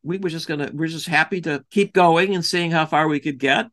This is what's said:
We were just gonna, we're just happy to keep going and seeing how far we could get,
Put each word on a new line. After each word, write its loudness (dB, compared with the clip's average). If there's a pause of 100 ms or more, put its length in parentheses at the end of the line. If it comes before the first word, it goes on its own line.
We -6
were -4
just -8
gonna, -6
we're -4
just -10
happy 0
to -4
keep 0
going 4
and -2
seeing -2
how 2
far 0
we 0
could -6
get, 0